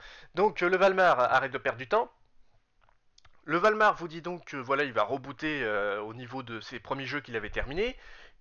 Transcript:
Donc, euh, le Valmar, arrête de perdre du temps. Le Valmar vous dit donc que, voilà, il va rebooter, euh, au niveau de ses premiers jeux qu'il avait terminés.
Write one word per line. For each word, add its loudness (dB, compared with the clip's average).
Donc, 2
euh, 2
le 4
Valmar, 6
arrête 2
de -4
perdre -4
du -12
temps. 0
Le 2
Valmar 4
vous -8
dit -12
donc -8
que, -10
voilà, 0
il -2
va 2
rebooter, -4
euh, 0
au -8
niveau -10
de -10
ses -12
premiers -6
jeux -6
qu'il -8
avait -6
terminés. -4